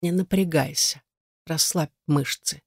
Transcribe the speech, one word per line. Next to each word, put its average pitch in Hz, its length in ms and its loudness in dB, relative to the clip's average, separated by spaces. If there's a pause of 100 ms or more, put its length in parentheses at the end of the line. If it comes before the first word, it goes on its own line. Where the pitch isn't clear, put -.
Не 175 120 -2
напрягайся, 175 880 0 (440)
расслабь 160 460 -2 (140)
мышцы. - 600 -2